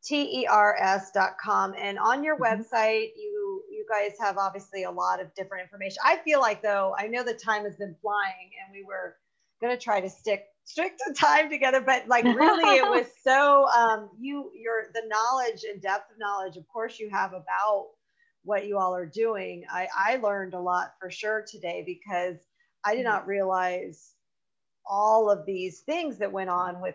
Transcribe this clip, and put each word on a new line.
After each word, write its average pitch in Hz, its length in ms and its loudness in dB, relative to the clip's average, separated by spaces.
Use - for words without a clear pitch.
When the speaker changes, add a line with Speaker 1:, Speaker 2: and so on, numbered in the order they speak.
Speaker 1:
T 285 380 -2
E - 40 -2
R 208 340 4
S 190 320 0
dot 190 320 0
com. 196 320 0
And 202 220 -6
on 254 260 2
your 311 140 0
Speaker 2:
Mm-hmm. 220 240 0
Speaker 1:
website, 220 560 0
you, 208 540 -6
you 214 180 -10
guys 208 300 -2
have 202 180 -2
obviously 196 460 -4
a 180 80 -6
lot 180 280 -2
of 185 140 -12
different 190 300 -10
information. 196 420 -10
I 311 120 6
feel 302 220 2
like, 214 220 2
though, 202 360 0
I 208 100 -4
know 240 160 -4
the 240 100 -4
time 214 300 -2
has 208 120 -8
been 196 260 -10
flying, 190 500 -4
and 190 80 -20
we 196 120 -18
were 190 320 -10
gonna 247 180 -2
try 214 240 0
to 190 80 -6
stick, 202 360 -4
stick 349 340 -6
to 403 140 -6
time 302 360 4
together, 262 320 2
but, 254 260 2
like, 240 180 4
really 302 520 6
it 262 60 6
Speaker 2:
<laughs> 415 60 2
Speaker 1:
was - 180 2
so, 277 460 6
um, 220 500 2
you, 277 360 -8
your, 226 380 -4
the 226 140 -6
knowledge 226 560 0
and 202 180 -10
depth 196 300 -2
of 214 80 -20
knowledge, 190 380 -6
of 165 100 -20
course, 226 320 -8
you 214 100 -10
have 196 240 -2
about 190 540 -2
what 202 240 -4
you 202 100 -2
all 185 180 0
are 180 120 -6
doing. 190 640 -4
I, 180 160 -4
I 214 200 2
learned 202 360 -2
a 180 60 -8
lot 180 400 -2
for 185 100 -10
sure 214 380 -4
today, 175 380 -8
because 180 520 -6
I 208 100 2
did 247 60 -2
Speaker 2:
Mm-hmm. 233 120 0
Speaker 1:
not 202 140 0
realize 185 840 -2
all 214 460 4
of 165 160 0
these 185 320 -6
things 302 400 -4
that 202 120 -2
went 190 200 -4
on 180 280 -2
with 180 160 -6